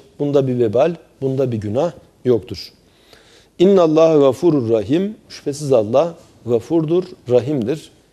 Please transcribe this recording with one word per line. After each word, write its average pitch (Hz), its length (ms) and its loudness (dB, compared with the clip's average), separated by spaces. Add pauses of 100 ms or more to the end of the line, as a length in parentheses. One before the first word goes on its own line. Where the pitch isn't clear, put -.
(200)
Bunda 143 280 0
bir 127 120 -4
vebal, 120 360 0 (260)
bunda 135 300 -2
bir 113 60 -4
günah 110 340 -4 (340)
yoktur. 110 480 -4 (840)
"İnnallâhe 160 600 4
gafurur 139 500 2
rahim." 139 460 -2 (140)
Şüphesiz 143 440 -6
Allah 127 400 0 (320)
gafurdur, 160 580 -2 (260)
rahimdir. 123 640 -2 (220)